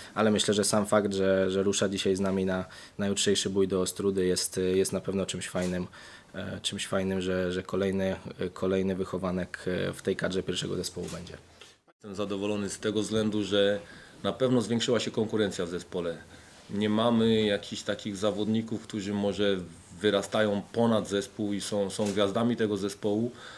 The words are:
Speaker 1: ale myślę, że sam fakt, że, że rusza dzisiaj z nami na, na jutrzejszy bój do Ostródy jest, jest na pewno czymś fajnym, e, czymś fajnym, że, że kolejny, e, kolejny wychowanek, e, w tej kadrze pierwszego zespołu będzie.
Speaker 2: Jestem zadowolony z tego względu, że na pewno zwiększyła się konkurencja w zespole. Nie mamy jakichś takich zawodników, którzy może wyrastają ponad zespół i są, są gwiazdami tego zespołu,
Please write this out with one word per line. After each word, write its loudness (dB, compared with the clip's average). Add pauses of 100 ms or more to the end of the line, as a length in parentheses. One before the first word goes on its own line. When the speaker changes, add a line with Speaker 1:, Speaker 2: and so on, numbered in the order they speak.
(160)
Speaker 1:
ale 4
myślę, 4
że 2
sam 2
fakt, 2
że, 2
że 2
rusza 2
dzisiaj 2
z 0
nami 2
na, -2 (320)
na 0
jutrzejszy 2
bój 2
do 2
Ostródy 0
jest, 0 (140)
jest 2
na -2
pewno -2
czymś -8
fajnym, -2 (480)
e, -8
czymś -6
fajnym, 0
że, 0
że -4
kolejny, 0 (240)
e, -4
kolejny 0
wychowanek, -4
e, -2
w -14
tej 0
kadrze -2
pierwszego -4
zespołu -6
będzie. -12 (540)
Speaker 2:
Jestem -16
zadowolony -2
z -10
tego 0
względu, 0
że 4 (440)
na 0
pewno 2
zwiększyła 2
się -4
konkurencja 0
w -4
zespole. -4 (520)
Nie 0
mamy 4
jakichś 0
takich -4
zawodników, 0
którzy -6
może 2 (440)
wyrastają 2 (120)
ponad 2
zespół -2
i -2
są, -2
są -2
gwiazdami 2
tego 0
zespołu, -2 (260)